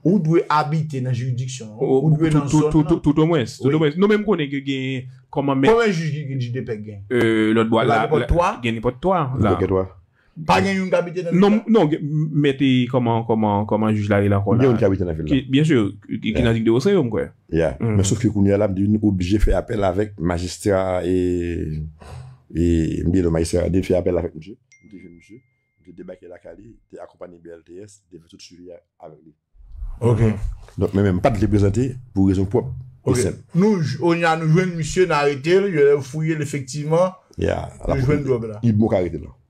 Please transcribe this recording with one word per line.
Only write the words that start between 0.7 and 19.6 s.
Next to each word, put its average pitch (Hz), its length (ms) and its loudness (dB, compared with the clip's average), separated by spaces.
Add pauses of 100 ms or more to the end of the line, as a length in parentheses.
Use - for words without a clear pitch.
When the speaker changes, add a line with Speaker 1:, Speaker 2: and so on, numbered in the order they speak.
Speaker 1:
nan 127 120 -2
jiridiksyon, 120 640 -6
Speaker 2:
Ou, 135 300 2
Speaker 1:
ou 156 80 6
dwe 160 140 2
Speaker 2:
tout, 151 100 2
Speaker 1:
nan 139 100 -2
Speaker 2:
tout, 151 120 4
Speaker 1:
zòn 151 120 2
Speaker 2:
tout, 151 120 4
Speaker 1:
nan. 156 40 -6
Speaker 2:
tout, 165 160 2
tout 151 160 4
au 156 80 6
moins, 151 160 2
tout - 220 -6
Speaker 1:
Oui. 143 80 2
Speaker 2:
au 156 60 2
moins. 151 160 0
Nou 202 120 2
menm 208 160 2
konnen 175 240 0
gen, 139 160 -6
gen, 131 440 -6 (240)
kòman 139 280 -2
men 175 80 4
Speaker 1:
Kòman 226 200 4
jij 151 400 -4
gen, 135 80 -6
jij 120 160 -6
de 127 120 -6
pè 117 160 -8
gen? 104 200 -14 (120)
Speaker 2:
Euh, 113 440 2
lòt 113 120 2
bwa 113 140 2
Speaker 1:
La 110 160 2
Speaker 2:
la, 113 80 0
Speaker 1:
nipòt 147 160 0
Speaker 2:
la, 120 60 -6
Speaker 1:
twa? 175 240 2 (100)
Speaker 2:
gen 117 160 -2
nipòt 123 220 -4
twa, 180 240 0 (120)
la. 104 200 2
Speaker 3:
Nipòt 90 120 -2
twa. 95 140 0 (640)
Speaker 1:
Pa 180 160 2
gen 196 160 0
yon 185 100 -4
ki 180 80 0
abite 175 300 -4
nan 170 100 -2
Speaker 2:
Non, 202 220 6
Speaker 1:
vil - 80 -
la? 220 80 2
Speaker 2:
non, 170 160 4
gen, 160 100 -2 (400)
mete 139 280 2 (200)
kòman, 117 380 0
kòman, 107 420 2
kòman 107 240 2
jij 104 160 -2
la, 101 120 4 (100)
la, 101 100 2
Speaker 3:
Gen 107 220 2
yon 123 160 4
ki - 20 2
Speaker 2:
la. 104 80 4
Speaker 3:
abite 92 160 0
nan 82 140 -4
vil 80 80 -4
la. - 20 -6
Speaker 2:
Ki, 131 120 2 (100)
byen 151 180 4
sè, 131 80 4 (300)
ki, 110 160 -6
ki 110 100 -2
Speaker 3:
Yeah. 120 140 0
Speaker 2:
nan 113 100 2
dik 113 80 -2
de 113 60 4
Osrayom, 135 400 2
kwa. 78 160 -4 (240)
Speaker 3:
Yeah. 80 280 0
Speaker 2:
Mhm. 110 200 -2
Speaker 3:
Men 98 80 2
sof - 160 -2
ke 104 100 2
kounye 98 220 2
a - 20 0
la, 104 140 2
m - 20 -4
di 98 140 -2 (160)
oblije 95 400 0
fè 101 100 4
apèl 98 320 -2